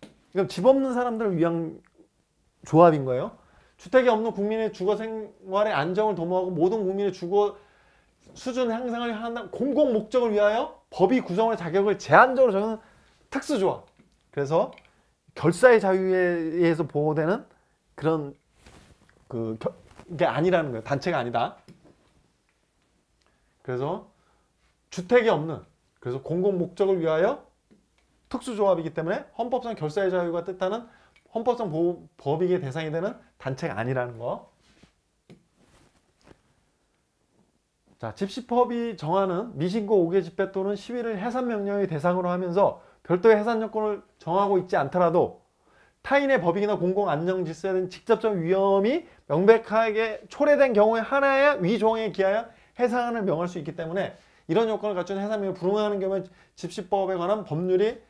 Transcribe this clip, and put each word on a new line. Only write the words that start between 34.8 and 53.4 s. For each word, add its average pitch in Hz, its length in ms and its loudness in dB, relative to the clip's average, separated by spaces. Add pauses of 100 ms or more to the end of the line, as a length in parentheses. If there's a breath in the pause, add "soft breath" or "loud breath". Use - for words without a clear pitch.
자, 110 160 -10
집시법이 233 840 -2
정하는 185 600 -2
미신고 196 460 2
오 165 60 -2
개 190 120 2
집회 190 300 -6
또는 196 240 -2
시위를 233 420 -6
해산 240 300 -4
명령의 202 400 -2
대상으로 180 400 -2
하면서 180 540 0 (200 loud breath)
별도의 196 340 4
해산 220 260 -2
요건을 214 400 -4 (160)
정하고 196 400 0
있지 180 180 -2
않더라도 165 680 2 (600 soft breath)
타인의 269 380 2
법익이나 196 380 0
공공 185 300 0
안정 175 360 -2
질서에 165 280 -6
대한 185 180 -2
직접적 214 460 0
위험이 196 720 2 (200 loud breath)
명백하게 220 1040 2
초래된 285 440 4
경우에 220 280 4
하나의 269 640 2
위 202 160 0
조항에 220 320 0
기하여 196 340 0 (320 soft breath)
해산을 240 440 -2
명할 175 260 -2